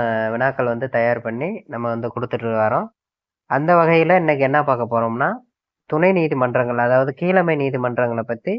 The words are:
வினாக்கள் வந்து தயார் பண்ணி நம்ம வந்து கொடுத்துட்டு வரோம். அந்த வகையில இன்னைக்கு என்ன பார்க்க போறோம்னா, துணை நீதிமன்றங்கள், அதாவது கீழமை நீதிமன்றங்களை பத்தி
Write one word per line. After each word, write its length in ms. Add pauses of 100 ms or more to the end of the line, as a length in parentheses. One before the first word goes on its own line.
(320)
வினாக்கள் 420
வந்து 240
தயார் 300
பண்ணி 240 (160)
நம்ம 220
வந்து 260
கொடுத்துட்டு 480
வரோம். 260 (600)
அந்த 260
வகையில 480
இன்னைக்கு 260
என்ன 140
பார்க்க 300
போறோம்னா, 380 (580)
துணை 300
நீதிமன்றங்கள், 680
அதாவது 360
கீழமை 420
நீதிமன்றங்களை 680
பத்தி 300